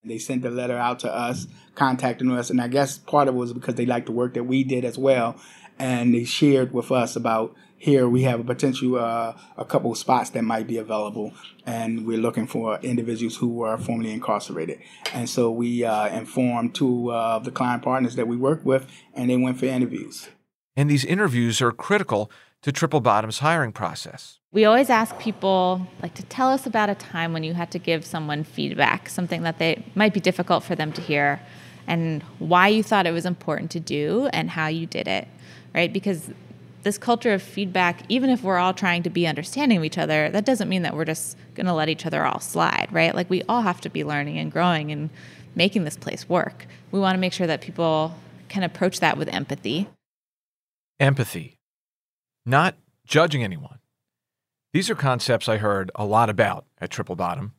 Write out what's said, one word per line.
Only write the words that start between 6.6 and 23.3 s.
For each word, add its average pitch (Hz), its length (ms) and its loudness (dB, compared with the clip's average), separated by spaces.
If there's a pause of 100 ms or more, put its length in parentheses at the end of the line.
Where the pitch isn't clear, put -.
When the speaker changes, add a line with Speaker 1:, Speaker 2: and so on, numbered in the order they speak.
Speaker 1:
with 120 180 -2
us 120 240 2
about, 113 400 -2 (220)
"Here 135 300 4
we 127 160 4
have 120 160 2
a 117 40 -6
potential, 127 540 0
uh, 117 360 -2 (240)
a - 80 -8
couple 120 260 0
of 110 60 -6
spots 123 340 2
that 117 120 -2
might 113 240 -2
be 113 100 -4
available, 107 560 -4 (340)
and 113 400 -4
we're 113 100 0
looking 113 300 0
for 113 340 -4
individuals 117 560 -4
who 123 100 0
were 117 300 -2
formerly 113 340 -4
incarcerated." 104 680 -4 (340)
And 120 160 -6
so 117 220 2
we, 120 320 -2
uh, 107 240 0
informed 120 680 -2
two, 120 380 0
uh, 113 240 0
of 110 80 -4
the - 80 -8
client 123 320 -2
partners 127 320 0
that 120 120 -2
we 120 80 -2
work 135 300 0
with, 131 220 2 (260)
and 123 160 -2
they 127 80 4
went 127 220 0
for 131 80 0
interviews. 123 640 -4 (460)
Speaker 2:
And 147 140 2
these 135 160 4
interviews 123 560 2
are 120 100 4
critical 113 600 0 (320)
to 147 80 0
Triple 147 300 2
Bottom's 110 380 2